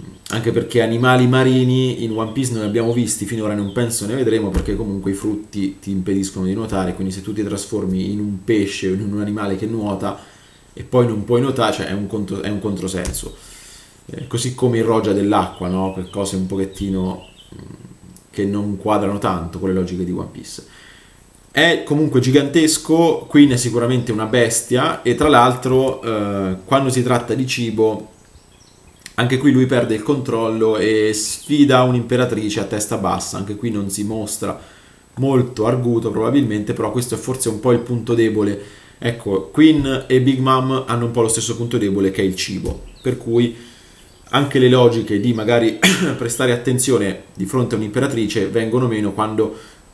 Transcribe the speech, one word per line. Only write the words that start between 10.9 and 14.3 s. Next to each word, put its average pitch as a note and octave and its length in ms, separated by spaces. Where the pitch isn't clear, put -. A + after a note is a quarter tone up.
non G#2+ 200
puoi A#2+ 160
nuotare, A#2+ 320
cioè E2+ 140
è F#2 60
un G2+ 140
contro-, G2+ 320
è G2+ 100
un G2+ 120
controsenso. F#2 720
Eh, - 220
così B2 280